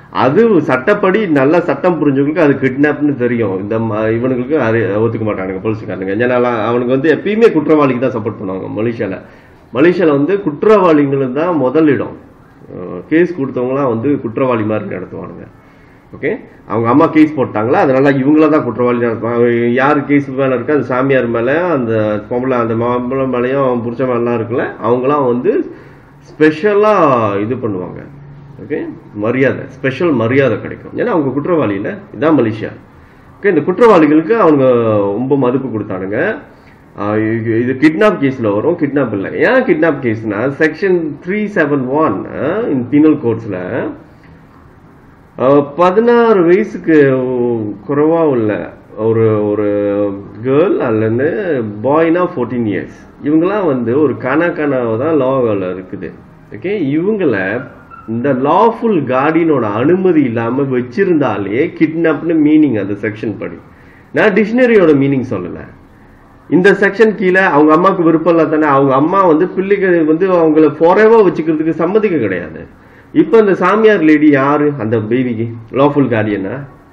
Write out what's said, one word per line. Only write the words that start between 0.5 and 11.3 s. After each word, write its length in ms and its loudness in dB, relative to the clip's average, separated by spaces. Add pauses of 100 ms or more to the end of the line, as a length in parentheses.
சட்டப்படி, 640 0
நல்ல 340 2
சட்டம் 380 -2
புரிஞ்சவங்களுக்கு 400 0
அது 140 4
கிட்னாப்னு 600 0
தெரியும். 460 -2
இந்த 180 -4
ம-, 320 -2
இவனுங்களுக்கு 460 -2
அது 220 0 (220)
ஒத்துக்க 240 -2
மாட்டானுங்க 380 -4
போலீஸ்காரனுங்க. 540 -6
ஏன்னா 260 0
அவனுக்கு 500 -2
வந்து 220 2
எப்பயுமே 380 2
குற்றவாளிக்கு 580 0
தான் 120 -6
சப்போர்ட் 200 -8
பண்ணுவாங்க 340 -8
மலேசியால. 420 -6 (560)
மலேசியால 360 2
வந்து 260 0
குற்றவாளிங்களுக்கு 960 2